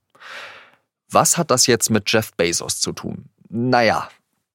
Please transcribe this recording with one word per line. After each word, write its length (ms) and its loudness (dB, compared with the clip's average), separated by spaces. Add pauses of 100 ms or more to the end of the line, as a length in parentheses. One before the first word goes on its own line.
(1080)
Was 280 2
hat 120 0
das 160 4
jetzt 240 2
mit 220 0
Jeff 240 0
Bezos 460 -2
zu 100 -2
tun? 380 -12 (180)
Naja, 600 0 (460)